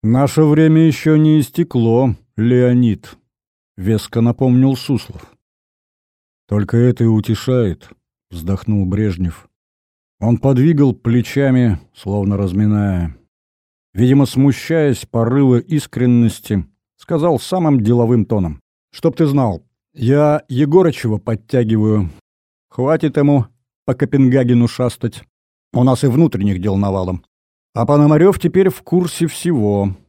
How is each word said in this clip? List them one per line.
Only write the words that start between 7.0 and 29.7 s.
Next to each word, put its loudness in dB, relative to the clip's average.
и 2
утешает, -2
вздохнул -4
Брежнев. -4
Он 0
подвигал 2
плечами, 0
словно -4
разминая. -2
Видимо, 2
смущаясь -2
порыва 0
искренности, -2
сказал -2
самым -2
деловым 2
тоном: -4
«Чтоб -4
ты 0
знал, -2
я 0
Егорычева 0
подтягиваю. -2
Хватит -2
ему 2
по -4
Копенгагену 2
шастать. -6
У 0
нас 0
и 2
внутренних 0
дел -2
навалом. -4
А -2
Пономарёв 4
теперь 0
в -8
курсе -2
всего. -2